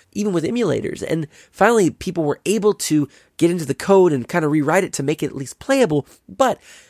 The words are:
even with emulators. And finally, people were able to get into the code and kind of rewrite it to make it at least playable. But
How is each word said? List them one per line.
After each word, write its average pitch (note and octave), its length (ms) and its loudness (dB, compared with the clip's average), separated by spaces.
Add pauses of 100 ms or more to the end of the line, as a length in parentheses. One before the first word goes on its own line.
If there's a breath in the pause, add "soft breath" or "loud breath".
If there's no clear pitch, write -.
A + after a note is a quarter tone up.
(120)
even G3+ 220 -4
with D#3+ 100 -2
emulators. F#3 580 -2
And D#3+ 260 -4 (240 soft breath)
finally, G#3 460 2
people E3+ 280 -4
were C#3+ 200 -4
able G3+ 280 0
to D3+ 340 0 (300 soft breath)
get E3+ 120 2
into F3 140 -4
the C3+ 100 -4
code F#3 380 4
and B2 160 -2
kind E3+ 160 -2
of D3 80 0
rewrite D#3 320 2
it - 80 -6
to C#3+ 120 -6
make D3+ 200 -2
it D3 40 -2
at - 80 -12
least C3+ 240 -12
playable. A#3 460 0 (220 soft breath)
But A3+ 320 -2 (300 loud breath)